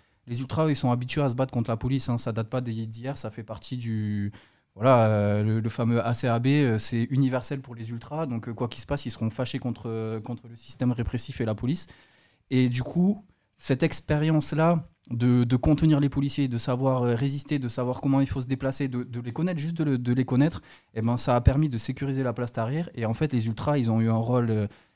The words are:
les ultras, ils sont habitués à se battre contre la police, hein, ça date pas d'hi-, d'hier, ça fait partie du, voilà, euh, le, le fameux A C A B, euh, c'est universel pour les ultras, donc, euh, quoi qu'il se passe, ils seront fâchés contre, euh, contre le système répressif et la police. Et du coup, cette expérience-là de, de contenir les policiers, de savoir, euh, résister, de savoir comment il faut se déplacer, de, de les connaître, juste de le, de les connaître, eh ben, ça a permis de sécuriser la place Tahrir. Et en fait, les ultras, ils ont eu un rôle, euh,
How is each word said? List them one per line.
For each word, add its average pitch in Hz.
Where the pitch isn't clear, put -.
les 120
ultras, 156
ils 139
sont 123
habitués 123
à 139
se 120
battre 131
contre 120
la 113
police, 127
hein, 120
ça 120
date 110
pas 127
d'hi-, 113
d'hier, 117
ça 110
fait 113
partie 107
du, 107
voilà, 117
euh, 104
le, 110
le 110
fameux 117
A 117
C 131
A 117
B, 123
euh, 135
c'est 117
universel 131
pour 127
les 117
ultras, 147
donc, 117
euh, -
quoi 120
qu'il -
se -
passe, 143
ils 117
seront 113
fâchés 127
contre, 117
euh, 110
contre 117
le 113
système -
répressif 120
et 123
la 107
police. 123
Et 127
du 123
coup, 185
cette -
expérience-là 156
de, 123
de 120
contenir 151
les 143
policiers, 139
de 120
savoir, 127
euh, 120
résister, 139
de 123
savoir 123
comment 135
il 139
faut 135
se 120
déplacer, 135
de, 123
de 120
les 117
connaître, 165
juste 165
de 160
le, 135
de 123
les 127
connaître, 139
eh 110
ben, 117
ça 123
a 120
permis 139
de 117
sécuriser 135
la 123
place 120
Tahrir. 139
Et 113
en 160
fait, 156
les 113
ultras, 143
ils 113
ont 113
eu 113
un 113
rôle, 117
euh, 107